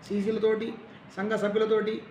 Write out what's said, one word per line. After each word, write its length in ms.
సీసీలతోటి, 640
సంఘ 160
సభ్యులతోటి 800